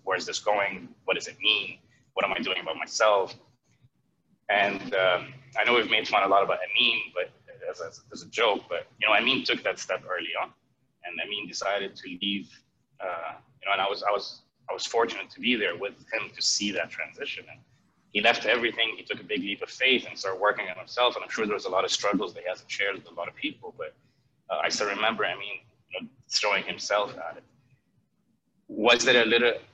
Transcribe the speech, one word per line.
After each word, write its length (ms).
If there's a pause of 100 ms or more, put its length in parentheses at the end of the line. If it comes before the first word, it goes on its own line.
"Where 120
is 80
this 140
going? 500 (160)
What 100
does 120
it 140
mean? 380 (360)
What 100
am 80
I 60
doing 220
about 160
myself?" 580 (1160)
And, 440
um, 400 (240)
I 60
know 100
we've 160
made 180
fun 160
a 40
lot 140
about 240
Amin, 340 (140)
but 160 (400)
as 100
a, 100 (220)
as 100
a 40
joke, 420
but, 180 (120)
you 80
know, 80
Amin 300
took 180
that 160
step 300
early 320
on, 100 (540)
and 160
Amin 260
decided 480
to 140 (120)
leave, 300 (500)
uh, 340 (260)
you 60
know, 60
and 80
I 80
was, 140
I 80
was, 320 (260)
I 40
was 120
fortunate 460
to 100
be 140
there 220
with 180 (180)
him 220
to 80
see 300
that 180
transition. 580
And 120 (500)
he 100
left 240
everything. 520
He 80
took 160
a 40
big 180
leap 200
of 80
faith 380
and 100
started 220
working 280
on 80
himself. 380
And 80
I'm 80
sure 160
there 80
was 120
a 40
lot 140
of 80
struggles 420
that 80
he 60
hasn't 220
shared 260
with 120
a 60
lot 140
of 80
people, 420
but, 160 (560)
uh, 100
I 80
still 200
remember 380
Amin, 340 (300)
you 100
know, 80 (200)
throwing 360
himself 520
at 200
it. 80 (1200)
Was 360
there 160
a 60
little 280 (200)